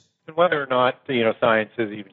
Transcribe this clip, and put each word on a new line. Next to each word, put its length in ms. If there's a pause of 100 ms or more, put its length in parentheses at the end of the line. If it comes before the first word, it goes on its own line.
(260)
And 100
whether 260
or 40
not, 420
you 160
know, 160
science 360
is 140
even 220